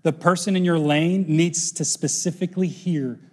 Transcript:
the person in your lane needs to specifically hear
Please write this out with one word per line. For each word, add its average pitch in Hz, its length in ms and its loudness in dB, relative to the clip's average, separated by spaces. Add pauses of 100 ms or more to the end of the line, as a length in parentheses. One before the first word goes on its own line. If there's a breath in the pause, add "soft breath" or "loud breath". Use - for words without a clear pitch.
the 160 80 2
person 180 420 0
in 185 100 2
your 170 140 4
lane 156 480 2
needs 160 460 2
to - 120 -4
specifically 180 840 -4
hear 143 500 -4 (140)